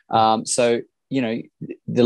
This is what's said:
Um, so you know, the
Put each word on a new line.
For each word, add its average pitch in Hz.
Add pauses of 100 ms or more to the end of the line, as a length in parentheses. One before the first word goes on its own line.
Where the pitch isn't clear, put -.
(120)
Um, 110
so 120 (340)
you 135
know, 113 (640)
the 120